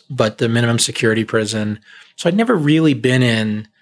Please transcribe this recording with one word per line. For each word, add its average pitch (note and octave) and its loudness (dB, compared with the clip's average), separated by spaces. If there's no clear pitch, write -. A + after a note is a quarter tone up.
but B2 0
the A#2+ 0
minimum A#2 2
security A2 0
prison. G#2+ -4
So - -4
I'd F3 2
never A#3 2
really D#3 2
been B2+ 0
in A2 -2